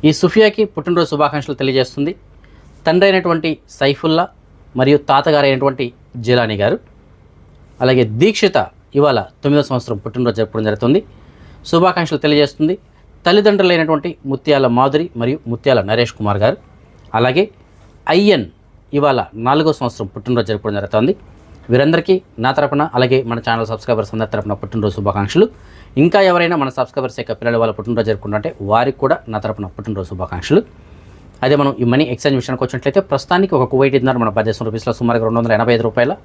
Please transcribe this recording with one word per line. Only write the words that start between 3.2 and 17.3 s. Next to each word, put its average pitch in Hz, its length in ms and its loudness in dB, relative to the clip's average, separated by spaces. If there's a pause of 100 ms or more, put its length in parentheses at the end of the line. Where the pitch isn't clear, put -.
సైఫుల్లా 160 580 0 (480)
మరియు 135 220 4 (100)
తాతగారు 143 400 2
అయినటువంటి 131 440 -2 (240)
జిలానీ 117 460 0
గారు. 135 160 0 (1000)
అలాగే 127 240 4
దీక్షిత 139 600 0 (280)
ఇవాళ 139 260 2 (220)
తొమ్మిదో 143 280 2
సంవత్సరం 120 260 -4
పుట్టినరోజు 117 400 -4
జరుపుకోవడం 110 280 -4
జరుగుతుంది, 120 360 0 (680)
శుభాకాంక్షలు 170 520 0
తెలియజేస్తుంది 147 600 0 (480)
తల్లిదండ్రులైనటువంటి 175 920 2 (100)
ముత్యాల 135 400 0
మాధురి 135 500 2
మరియు 127 300 -2
ముత్యాల 120 440 0
నరేష్ 117 280 -2
కుమార్ 101 260 -2
గారు. 127 120 2 (580)
అలాగే 127 300 2 (640)